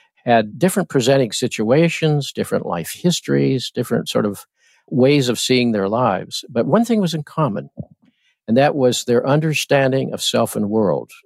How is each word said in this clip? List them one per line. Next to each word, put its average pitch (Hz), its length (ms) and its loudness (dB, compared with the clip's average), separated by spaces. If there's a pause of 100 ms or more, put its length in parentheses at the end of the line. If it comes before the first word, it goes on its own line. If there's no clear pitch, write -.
(240)
had 113 340 2
different 180 300 0
presenting 135 420 2
situations, 147 1000 0
different - 340 -4
life - 260 -6
histories, 139 800 -2
different - 380 -4
sort 113 180 0
of 101 180 -8 (440)
ways 131 400 4
of 113 100 0
seeing 123 320 2
their 101 180 0
lives. 104 600 -2
But - 180 -2
one 214 180 2
thing 226 160 0
was 170 140 -2
in 156 80 -6
common, 139 480 -4 (800)
and 113 80 2
that 143 180 4
was 131 300 0
their 120 200 2
understanding 135 880 0
of 110 80 -6
self 117 360 -2
and 104 120 -2
world. 92 440 0 (140)